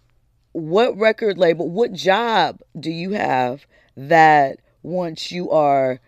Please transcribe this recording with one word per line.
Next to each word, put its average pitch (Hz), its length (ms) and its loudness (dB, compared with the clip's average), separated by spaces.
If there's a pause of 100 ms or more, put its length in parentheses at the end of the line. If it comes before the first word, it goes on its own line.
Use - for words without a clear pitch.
(540)
what 185 440 -2
record 214 400 0
label, 165 320 2
what 196 240 -2
job 190 680 0 (180)
do 160 100 -8
you 170 220 -6
have 131 560 -2 (280)
that 151 640 4 (240)
once 165 500 -8
you 180 200 -6
are 139 560 2